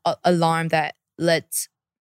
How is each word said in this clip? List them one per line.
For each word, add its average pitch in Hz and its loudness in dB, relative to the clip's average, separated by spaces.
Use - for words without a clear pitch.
a-, 170 0
alarm 165 2
that 156 -2
lets 165 -2